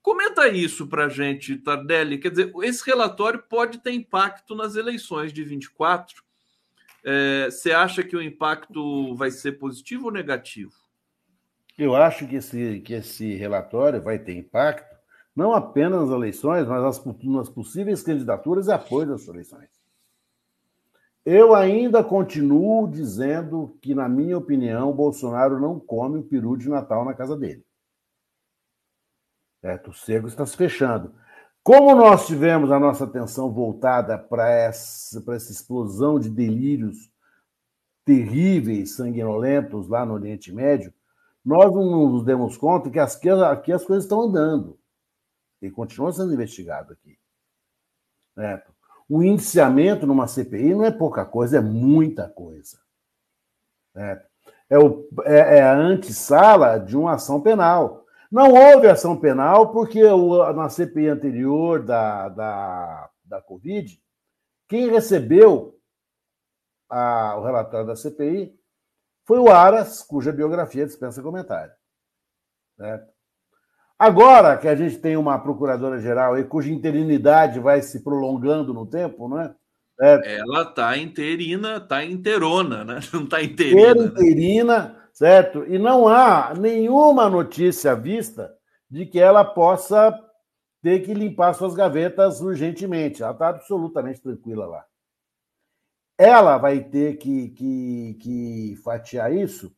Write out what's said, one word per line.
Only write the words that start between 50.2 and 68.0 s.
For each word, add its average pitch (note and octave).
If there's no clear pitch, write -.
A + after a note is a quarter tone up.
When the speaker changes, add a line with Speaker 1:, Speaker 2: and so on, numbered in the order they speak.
Speaker 2:
C -
P G#2
I D#3
não G#3+
é A3
pouca D#3
coisa, A#2+
é A#2+
muita B2+
coisa. E2
Certo? G2
É C#3+
o, D3
é, D3
é C#3
a C3
antessala D#3+
de G2+
uma D#3+
ação C#3+
penal. F3
Não C4
houve C4
ação E3+
penal D#3+
porque A3
o, F3
na D3+
C E3
P D#3
I D3+
anterior C#3+
da, G#2+
da, F2+
da F#2+
covid, C3+
quem A#3+
recebeu G3
a, A#2
o G#2+
relatório A2+
da A2+
C D3